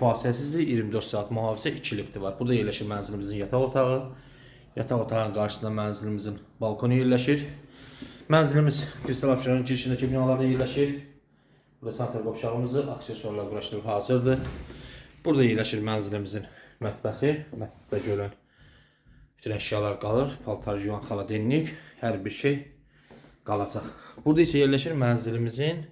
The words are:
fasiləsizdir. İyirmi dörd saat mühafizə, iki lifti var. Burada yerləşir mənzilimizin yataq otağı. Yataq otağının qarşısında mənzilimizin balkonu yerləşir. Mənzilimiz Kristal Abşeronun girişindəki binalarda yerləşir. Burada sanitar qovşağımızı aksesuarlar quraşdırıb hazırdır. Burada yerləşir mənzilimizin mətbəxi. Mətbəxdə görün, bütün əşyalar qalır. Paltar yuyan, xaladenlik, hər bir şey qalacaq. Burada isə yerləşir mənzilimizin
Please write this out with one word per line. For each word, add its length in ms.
fasiləsizdir. 680
İyirmi 240
dörd 160
saat 240
mühafizə, 480
iki 180
lifti 240
var. 180
Burada 200
yerləşir 320
mənzilimizin 540
yataq 260
otağı. 260
Yataq 300
otağının 280
qarşısında 380
mənzilimizin 680
balkonu 360
yerləşir. 460
Mənzilimiz 500
Kristal 240
Abşeronun 400
girişindəki 400
binalarda 340
yerləşir. 520
Burada 140
sanitar 280
qovşağımızı 680
aksesuarlar 580
quraşdırıb 360
hazırdır. 540
Burada 200
yerləşir 400
mənzilimizin 640
mətbəxi. 520
Mətbəxdə 440
görün, 260
bütün 200
əşyalar 440
qalır. 320
Paltar 360
yuyan, 240
xaladenlik, 640
hər 240
bir 80
şey 220
qalacaq. 460
Burada 220
isə 160
yerləşir 340
mənzilimizin 960